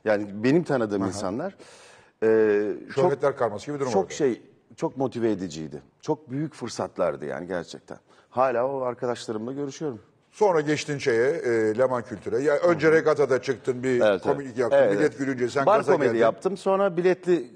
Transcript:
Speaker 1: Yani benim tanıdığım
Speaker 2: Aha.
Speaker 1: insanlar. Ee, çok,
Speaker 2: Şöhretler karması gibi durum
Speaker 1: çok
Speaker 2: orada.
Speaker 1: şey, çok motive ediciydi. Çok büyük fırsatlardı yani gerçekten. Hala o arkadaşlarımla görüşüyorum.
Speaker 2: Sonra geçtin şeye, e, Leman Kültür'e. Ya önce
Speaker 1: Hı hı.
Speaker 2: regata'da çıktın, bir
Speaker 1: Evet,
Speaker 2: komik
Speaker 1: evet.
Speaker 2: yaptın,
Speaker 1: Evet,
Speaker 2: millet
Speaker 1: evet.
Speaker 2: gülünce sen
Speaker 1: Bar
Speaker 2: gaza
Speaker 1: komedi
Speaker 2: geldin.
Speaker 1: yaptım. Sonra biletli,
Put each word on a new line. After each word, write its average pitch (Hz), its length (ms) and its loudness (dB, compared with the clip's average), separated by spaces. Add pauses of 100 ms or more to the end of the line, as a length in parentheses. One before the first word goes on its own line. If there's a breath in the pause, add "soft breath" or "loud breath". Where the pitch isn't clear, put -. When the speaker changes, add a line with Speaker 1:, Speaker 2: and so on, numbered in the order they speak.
Speaker 1:
Yani 104 400 -2
benim 151 200 4
tanıdığım 110 380 0
Speaker 2:
Aha. 98 60 -2
Speaker 1:
insanlar. 101 480 -6 (680 loud breath)
Ee, 107 500 4 (220)
çok, 135 100 2
Speaker 2:
Şöhretler 139 320 0
karması 104 300 -4
gibi 147 140 -8
durum 127 120 -4
Speaker 1:
çok 98 100 2
Speaker 2:
orada. - 120 -12
Speaker 1:
şey, 135 280 0 (340)
çok 165 200 -6
motive 117 340 -2
ediciydi. 78 520 -8 (180)
Çok 151 300 -6
büyük 143 240 -8
fırsatlardı 90 720 -6
yani 71 200 -10
gerçekten. 85 520 -10 (320 soft breath)
Hala 127 380 0
o 139 120 -6
arkadaşlarımla 120 720 -6
görüşüyorum. 139 480 -8 (320)
Speaker 2:
Sonra 185 280 2
geçtin 147 380 -2
şeye, 123 320 2
e, 113 480 0
Leman 127 240 0
Kültür'e. 107 400 -6
Ya 147 140 2
önce 160 300 2
Speaker 1:
Hı 160 40 6
hı. 156 60 8
Speaker 2:
regata'da 139 460 2
çıktın, 127 400 -4
bir 127 180 2
Speaker 1:
Evet, 101 220 4
Speaker 2:
komik - 240 -2
Speaker 1:
evet. 110 120 -8
Speaker 2:
yaptın, 127 200 2
Speaker 1:
Evet, 123 120 6
Speaker 2:
millet 101 100 2 (100)
Speaker 1:
evet. 117 80 -10
Speaker 2:
gülünce 131 300 -2
sen 135 180 -2
Speaker 1:
Bar 202 100 6
Speaker 2:
gaza 214 160 2
Speaker 1:
komedi 147 160 2
Speaker 2:
geldin. 117 140 2
Speaker 1:
yaptım. 143 340 2
Sonra 190 400 0
biletli, 180 380 2 (200)